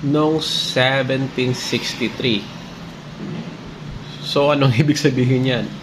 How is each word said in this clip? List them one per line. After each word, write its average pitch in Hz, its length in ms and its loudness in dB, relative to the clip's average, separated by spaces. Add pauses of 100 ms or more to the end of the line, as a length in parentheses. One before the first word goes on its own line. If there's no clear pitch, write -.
Noong 156 320 4
seventeen 131 1120 0
sixty-three. 120 880 -2 (1800)
So, 143 320 4
anong 139 220 6
<laughs> 139 40 4
ibig 147 140 4
sabihin 131 560 4
yan? 110 160 0 (160)